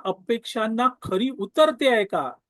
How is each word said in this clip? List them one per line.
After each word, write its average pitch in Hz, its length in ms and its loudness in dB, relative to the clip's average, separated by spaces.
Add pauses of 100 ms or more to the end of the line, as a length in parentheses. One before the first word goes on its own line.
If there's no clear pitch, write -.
अपेक्षांना 226 840 -2 (140)
खरी 208 280 -2
उतरते 277 580 2
आहे 220 160 4
का, 147 280 -4 (160)